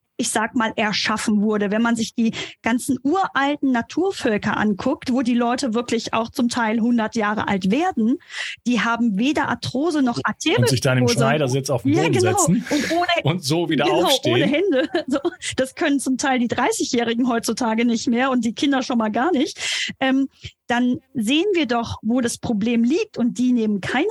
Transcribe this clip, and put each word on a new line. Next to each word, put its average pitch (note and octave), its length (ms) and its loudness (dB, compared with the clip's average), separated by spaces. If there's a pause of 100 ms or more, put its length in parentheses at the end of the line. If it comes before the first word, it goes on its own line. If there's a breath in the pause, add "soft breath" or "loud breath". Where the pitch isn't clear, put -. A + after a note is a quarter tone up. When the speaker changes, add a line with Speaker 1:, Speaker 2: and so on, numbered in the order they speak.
(180)
Speaker 1:
ich A#3 120 -4
sag A3+ 260 -2
mal, A3 220 0
erschaffen G#3+ 640 0
wurde. G#3 300 0
Wenn A3 100 0
man A#3 160 2
sich A3+ 180 -6
die A3+ 160 2 (320 loud breath)
ganzen B3 400 0
uralten C#4+ 720 0
Naturvölker A#3 840 0
anguckt, G#3+ 540 -2
wo B3+ 100 2
die A#3+ 140 0
Leute A#3+ 380 0
wirklich A#3+ 400 -2
auch A3+ 180 -2
zum A#3+ 180 0
Teil A3+ 300 0
hundert A3+ 380 0
Jahre G#3 320 -2
alt F#3+ 200 0
werden, C4+ 480 0 (480 loud breath)
die A#3+ 140 2
haben A3+ 400 0
weder C#4+ 300 0
Arthrose D4 520 -2
noch A#3+ 240 0
Speaker 2:
Und D#4 440 0
sich B2+ 120 2
dann B2+ 180 2
im B2 40 4
Speaker 1:
Arteriosklerose. C3+ 500 2
Speaker 2:
Sitzsachen C3+ 220 -2
auf - 80 -4
den C#4+ 100 2
Speaker 1:
Ja, - 100 4
Speaker 2:
Boden D#3+ 100 2
Speaker 1:
genau. - 240 2
Speaker 2:
setzen A#3+ 340 2
Speaker 1:
Und C#4+ 200 0
ohne, E4+ 420 0
Speaker 2:
und F3+ 100 -6
so D#3+ 260 0
wieder D3+ 160 2
Speaker 1:
genau, - 200 2
Speaker 2:
aufstehen. - 300 2
Speaker 1:
ohne - 120 4
Hände. D4+ 500 2
<laughs> D4+ 100 -4
So, C#4 120 0 (380 loud breath)
das C4 180 -2
können C#4+ 240 0
zum C4 180 -2
Teil C4 220 0
die A#3+ 80 0
dreißigjährigen A#3+ 840 0
heutzutage A3+ 560 0
nicht A#3 220 0
mehr B3+ 240 2
und B3 140 0
die A#3 80 -2
Kinder C#4 300 0
schon B3 140 -2
mal G#3+ 140 0
gar B3 220 0
nicht. - 680 -2
Ähm, C4+ 300 0 (380 loud breath)
dann B3 300 0 (160)
sehen C#4 400 0
wir D#4 140 2
doch, A#3 340 -2
wo A#3+ 200 0
das A#3 180 -2
Problem A#3 440 0
liegt E4+ 360 0
und A#3 180 0
die B3+ 140 2
nehmen G#3+ 300 2
keine D4 300 0